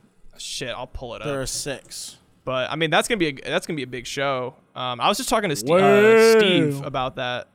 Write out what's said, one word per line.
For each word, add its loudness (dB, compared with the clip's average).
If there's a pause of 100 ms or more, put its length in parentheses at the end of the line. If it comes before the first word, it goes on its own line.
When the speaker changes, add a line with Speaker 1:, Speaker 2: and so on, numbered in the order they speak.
(380)
Speaker 1:
Shit, -10
I'll -10
pull -12
it -14
Speaker 2:
There -4
Speaker 1:
up. -4
Speaker 2:
are -6
six. -10 (280)
Speaker 1:
But, -4
I -6
mean, 0
that's 2
gonna -2
be 0
a, -4 (180)
that's -2
gonna -6
be -6
a -8
big -12
show. -4 (200)
Um, -6
I 2
was 2
just -6
talking 0
to -2
Ste-, -6
uh, 6
Speaker 2:
Whoa. 8
Speaker 1:
Steve 2
about -4
that. -6